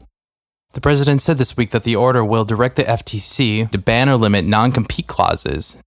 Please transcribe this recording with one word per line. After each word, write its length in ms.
The 80
president 400
said 160
this 180
week 160
that 120
the 120
order 300
will 180
direct 320
the 120
F 180
T 140
C 480
to 100
ban 320
or 80
limit 260
non-compete 640
clauses. 800